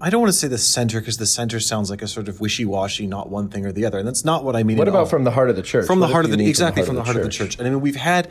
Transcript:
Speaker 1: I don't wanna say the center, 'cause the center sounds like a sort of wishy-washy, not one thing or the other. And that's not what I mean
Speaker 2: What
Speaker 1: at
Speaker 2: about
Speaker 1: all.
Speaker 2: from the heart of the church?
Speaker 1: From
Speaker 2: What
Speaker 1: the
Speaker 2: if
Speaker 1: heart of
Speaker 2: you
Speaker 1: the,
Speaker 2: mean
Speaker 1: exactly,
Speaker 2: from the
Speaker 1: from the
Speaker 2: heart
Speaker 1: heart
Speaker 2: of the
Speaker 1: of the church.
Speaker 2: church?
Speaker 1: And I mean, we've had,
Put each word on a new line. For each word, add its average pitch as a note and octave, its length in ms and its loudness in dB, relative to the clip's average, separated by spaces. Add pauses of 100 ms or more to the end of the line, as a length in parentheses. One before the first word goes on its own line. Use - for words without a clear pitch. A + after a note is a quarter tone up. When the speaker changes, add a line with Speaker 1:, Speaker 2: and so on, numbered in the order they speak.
Speaker 1:
I D#3+ 80 -2
don't A3+ 100 2
wanna A3 140 4
say - 140 0
the B2+ 100 -2
center, A2+ 420 0
'cause G#2+ 180 -4
the A2 100 -4
center A#2 320 -2
sounds G#2+ 320 -2
like G2+ 100 -8
a G#2+ 60 -6
sort G#2 200 -8
of G2 140 -10
wishy-washy, G2+ 640 -2
not G2 240 -8
one G2+ 200 -4
thing G2+ 160 -6
or G2 60 -4
the G#2 140 -2
other. G2 140 -2
And G2+ 80 -4
that's B2+ 180 -4
not D#3 180 0
what B2+ 120 -2
I A2+ 80 2
mean A2 140 2
Speaker 2:
What D#3+ 100 4
Speaker 1:
at - 20 4
Speaker 2:
about G3 120 4
Speaker 1:
all. D#3 40 2
Speaker 2:
from D3+ 180 2
the B2 80 2
heart B2+ 200 4
of G2 40 -2
the F#2 60 -4
church? G#2 240 0
Speaker 1:
From F#3 140 4
Speaker 2:
What F3 80 4
Speaker 1:
the - 20 0
Speaker 2:
if C3 40 2
Speaker 1:
heart E3 120 4
of - 60 0
Speaker 2:
you G#2 60 2
Speaker 1:
the, G#2 60 2
Speaker 2:
mean G#2 60 4
Speaker 1:
exactly, D#3+ 340 2
Speaker 2:
from F2 40 0
the - 0 -
Speaker 1:
from B2+ 80 -2
the A#2+ 80 -2
Speaker 2:
heart - 20 -6
Speaker 1:
heart A#2 120 0
Speaker 2:
of G#2 40 0
the D#2 60 0
Speaker 1:
of C#2+ 60 -4
the - 40 -6
church. G2 140 -4
Speaker 2:
church? - 80 -8
Speaker 1:
And A#2+ 80 -4
I C3 40 0
mean, C3+ 100 0
we've C#3 140 0
had, F3 360 0